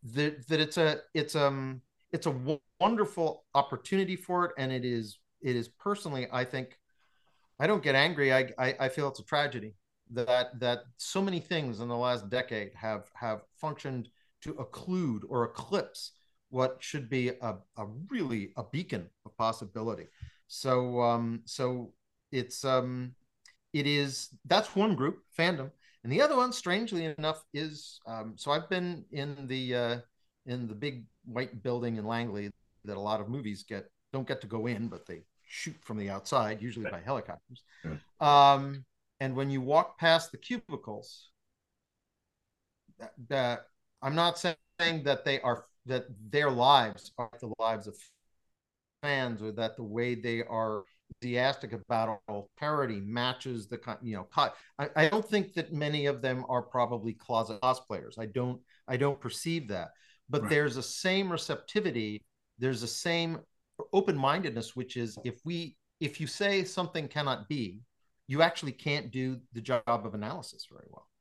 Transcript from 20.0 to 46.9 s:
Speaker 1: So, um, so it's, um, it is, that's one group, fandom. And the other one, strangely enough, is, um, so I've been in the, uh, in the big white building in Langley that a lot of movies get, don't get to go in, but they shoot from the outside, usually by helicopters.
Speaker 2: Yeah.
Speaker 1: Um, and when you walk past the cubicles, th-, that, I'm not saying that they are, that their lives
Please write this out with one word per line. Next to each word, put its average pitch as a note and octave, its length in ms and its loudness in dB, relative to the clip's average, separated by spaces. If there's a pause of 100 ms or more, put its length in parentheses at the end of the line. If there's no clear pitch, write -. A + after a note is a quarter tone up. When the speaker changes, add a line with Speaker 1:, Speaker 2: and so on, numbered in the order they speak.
Speaker 1:
So, B2+ 520 0
um, A#2 440 2
so B2 500 -4 (360)
it's, B2+ 340 -4
um, B2+ 500 0 (580)
it C#3+ 140 2
is, C#3+ 420 0 (160)
that's G3 320 4
one G3 200 6
group, C#3 260 0 (160)
fandom. D3 320 2 (340)
And A#2+ 80 -2
the F3 80 4
other D4 160 6
one, B3 160 4
strangely F3+ 640 -2
enough, D#3 260 -2 (120)
is, D3+ 520 -8
um, A2 300 -8
so - 140 -4
I've D#3+ 180 2
been F3+ 440 -2
in C#3+ 340 -6
the, B2+ 280 -2
uh, A#2+ 240 0 (460)
in B2 220 -4
the G#2+ 80 -8
big B2 300 -8 (200)
white A#2+ 380 -6
building A#2+ 340 -2
in G#2+ 80 -4
Langley G#2+ 460 -2 (340)
that G2+ 120 -6
a G2 40 -6
lot G#2 200 0
of G#2 80 -8
movies A2 380 -6
get, G2+ 220 -10 (240)
don't C3+ 140 -4
get - 140 -4
to A2+ 80 -14
go A2+ 180 -4
in, A2+ 220 -4
but F2+ 180 -12
they E2+ 160 -14 (240)
shoot - 360 -10
from A2+ 140 -10
the G2+ 140 -4
outside, G#2+ 500 0
usually A2+ 300 -6
by F2+ 100 -8
helicopters. A2+ 600 -8 (220)
Speaker 2:
Yeah. D#3+ 100 -6 (260)
Speaker 1:
Um, C#3 640 8 (360)
and C3+ 160 -2
when C3+ 120 0
you C#3 120 0
walk D3 380 4
past E3 340 6
the - 60 -14
cubicles, - 920 -10 (1700)
th-, A2+ 120 -14 (180)
that, B2 380 0 (360)
I'm C3+ 140 0
not E3+ 200 4
saying E3 680 -2
that C#3 200 2
they C#3 180 2
are, A#2+ 240 0 (200)
that B2+ 200 -2 (220)
their C#3+ 220 4
lives B2 680 6